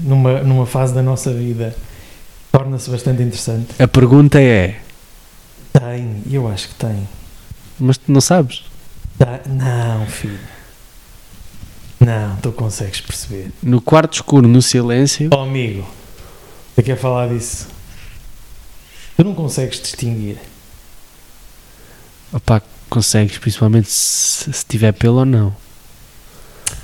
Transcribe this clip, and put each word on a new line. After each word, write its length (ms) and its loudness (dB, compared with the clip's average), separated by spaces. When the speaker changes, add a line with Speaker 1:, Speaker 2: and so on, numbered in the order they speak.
Speaker 1:
numa, 380 2
numa 240 2
fase 280 -2
da 80 2
nossa 300 -2
vida, 420 -4
torna-se 360 0
bastante 340 -2
interessante. 600 -2
Speaker 2:
A 60 4
pergunta 520 6
é 360 4
Speaker 1:
Tem, 580 0
eu 160 -2
acho 220 -6
que 60 -20
tem. 340 -6
Speaker 2:
Mas 160 2
tu 160 -2
não 80 6
sabes? 420 0
Speaker 1:
Tá, 300 2
não, 580 -2
filho. 320 -10
Não, 340 0
tu 140 -6
consegues 520 -8
perceber. 480 -10
Speaker 2:
No 160 2
quarto 360 2
escuro, 340 4
no 140 6
silêncio. 720 0
Speaker 1:
Oh, 60 0
amigo, 460 -6
eu 80 4
quero 160 -2
falar 300 -2
disso. 400 -8
Tu 40 6
não 120 2
consegues 480 -4
distinguir. 560 -6
Speaker 2:
Opa, 300 2
consegues, 480 0
principalmente 540 2
se, 600 -4
se 140 -8
tiver 280 0
pelo 260 2
ou 80 2
não. 280 2